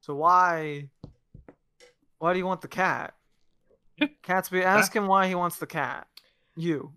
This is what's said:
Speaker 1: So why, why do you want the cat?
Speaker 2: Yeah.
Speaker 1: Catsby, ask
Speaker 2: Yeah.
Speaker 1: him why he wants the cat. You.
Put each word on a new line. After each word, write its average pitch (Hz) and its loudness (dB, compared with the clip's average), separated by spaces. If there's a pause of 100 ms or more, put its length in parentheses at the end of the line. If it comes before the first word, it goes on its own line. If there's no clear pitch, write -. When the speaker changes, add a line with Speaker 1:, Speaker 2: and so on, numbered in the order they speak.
Speaker 1:
So 147 -10
why, 156 2 (1300)
why 170 2
do 185 0
you 180 -4
want 185 -4
the 143 -16
cat? 170 -2 (840)
Speaker 2:
Yeah. 294 0 (160)
Speaker 1:
Catsby, 185 -2
ask 196 4
Speaker 2:
Yeah. 214 0
Speaker 1:
him 202 -2
why 190 4
he 185 -2
wants 175 -4
the 156 -8
cat. 139 -8 (480)
You. 151 -6